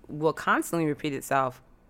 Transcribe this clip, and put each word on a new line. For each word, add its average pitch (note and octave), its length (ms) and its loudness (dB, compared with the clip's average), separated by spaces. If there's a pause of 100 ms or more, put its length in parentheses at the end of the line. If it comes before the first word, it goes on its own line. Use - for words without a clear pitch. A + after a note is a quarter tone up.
will D3+ 240 0
constantly G3 540 0
repeat D3 260 -2
itself C3+ 480 0 (300)